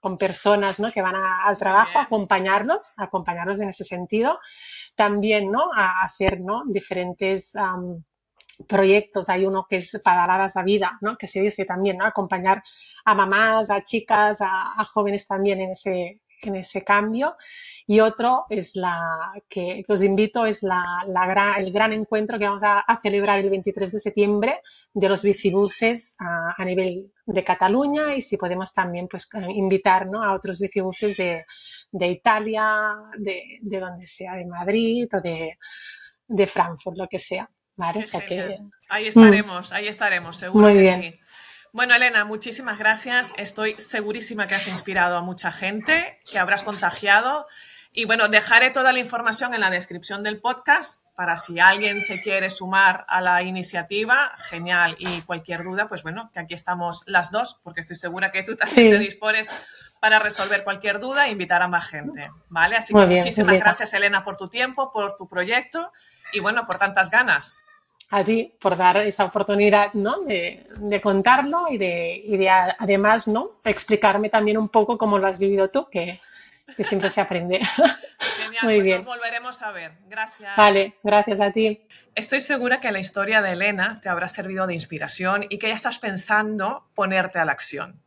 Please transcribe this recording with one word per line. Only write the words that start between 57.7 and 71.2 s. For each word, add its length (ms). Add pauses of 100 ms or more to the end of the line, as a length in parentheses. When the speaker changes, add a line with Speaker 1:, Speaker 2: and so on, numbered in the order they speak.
Speaker 2:
estoy 160
segura 340
que 140
tú 120
también 300
Speaker 1:
Sí. 40
Speaker 2:
te 80
dispones 500 (520)
para 200
resolver 440
cualquier 360
duda 260
e 60
invitar 300
a 60
más 200
gente, 420 (180)
¿vale? 280
Así 180
Speaker 1:
Muy 80
Speaker 2:
que 60
Speaker 1:
bien, 120
Speaker 2:
muchísimas 300
Speaker 1:
Elena. 140
Speaker 2:
gracias, 300
Elena, 280
por 140
tu 120
tiempo, 440
por 240
tu 120
proyecto 640 (400)
y, 80
bueno, 260
por 120
tantas 320
ganas. 460 (540)
Speaker 1:
A 140
ti 340
por 180
dar 220
esa 260
oportunidad, 720
¿no? 280
de, 440 (140)
de 200
contarlo 680